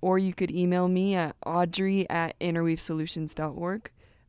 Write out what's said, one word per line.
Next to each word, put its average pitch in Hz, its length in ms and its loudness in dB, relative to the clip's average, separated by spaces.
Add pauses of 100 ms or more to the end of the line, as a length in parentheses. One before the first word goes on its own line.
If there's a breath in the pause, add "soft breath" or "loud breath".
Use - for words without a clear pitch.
or 185 180 4
you 190 140 2
could 180 180 -2
email 180 380 2
me 185 260 2
at 165 300 -2
audrey 180 640 0
at 165 320 -2
interweavesolutions 165 960 -2
dot 156 220 -4
org, 185 340 -6 (380)